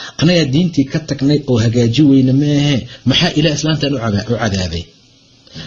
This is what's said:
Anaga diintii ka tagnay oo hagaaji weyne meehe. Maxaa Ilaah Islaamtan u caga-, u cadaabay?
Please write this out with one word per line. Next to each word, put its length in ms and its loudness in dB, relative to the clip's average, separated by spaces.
Anaga 280 2
diintii 400 0
ka 160 -6
tagnay 460 0
oo 120 2
hagaaji 440 2
weyne 300 4
meehe. 440 2
Maxaa 320 0
Ilaah 200 0
Islaamtan 380 -2
u 60 -4
caga-, 280 -2
u 120 -2
cadaabay? 460 -4